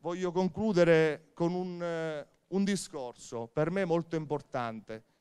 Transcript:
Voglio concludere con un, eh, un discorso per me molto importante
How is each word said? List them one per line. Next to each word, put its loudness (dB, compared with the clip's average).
Voglio -4
concludere 4
con 0
un, -4
eh, -6
un 2
discorso -4
per 0
me 0
molto 0
importante -6